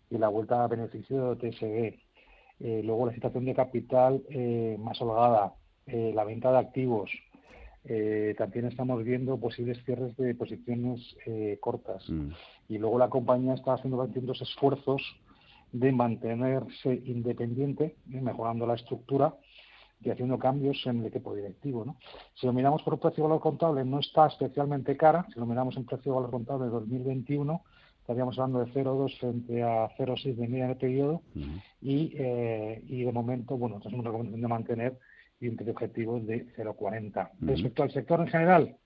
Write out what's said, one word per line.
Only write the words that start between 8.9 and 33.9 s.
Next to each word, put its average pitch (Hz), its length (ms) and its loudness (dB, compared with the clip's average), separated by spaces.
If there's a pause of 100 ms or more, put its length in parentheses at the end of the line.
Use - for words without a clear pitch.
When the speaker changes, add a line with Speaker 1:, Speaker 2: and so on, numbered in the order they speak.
Speaker 1:
viendo 127 360 0
posibles 120 460 -4
cierres 123 320 -4
de 123 180 0
posiciones, 120 800 -4 (100)
eh, 107 360 -2
cortas. 117 480 -6
Speaker 2:
Mm. 78 220 -4 (360)
Speaker 1:
Y 110 100 -4
luego 110 220 2
la 123 100 6
compañía 127 440 2
está 131 220 0
haciendo 131 300 -2
distintos 123 360 -4
esfuerzos 135 600 2 (680)
de 127 200 4
mantenerse 123 1120 0
independiente, 123 920 -2 (160)
eh, 131 100 -6
mejorando 117 460 -2
la 120 60 2
estructura 139 600 0 (680)
y - 80 -2
haciendo 123 280 0
cambios 135 500 0
en 120 120 0
el 113 80 -2
equipo 107 280 -6
directivo, 107 500 -6
¿no? 143 120 -10 (360)
Si - 120 -6
lo 123 80 2
miramos 139 300 4
por 156 160 0
precio-valor 156 400 2
contable, 151 460 2
no 135 140 0
está 151 280 6
especialmente 143 720 0
cara. 160 360 6
Si 117 60 -10
lo 120 60 -2
miramos 127 320 0
en 127 80 -4
precio-valor 127 460 -2
contable 127 340 -2
de 117 60 -2
dos 113 160 -2
mil 127 160 -2
veintiuno, 143 600 -2 (380)
estaríamos 123 380 -2
hablando 131 200 0
de 120 140 -2
cero 135 220 0
dos 135 240 -2
frente 120 440 -2
a 113 340 2
cero 127 240 -2
seis 131 160 -4
de 120 100 -4
media 127 200 -2
de 127 80 -2
periodo. 139 460 0 (140)
Speaker 2:
Ujú. 73 120 -6 (340)
Speaker 1:
Y, 139 340 0
eh, 117 720 -2
y 123 160 -4
de 123 80 0
momento, 120 460 -2
bueno, 117 220 -4
tenemos 110 220 -6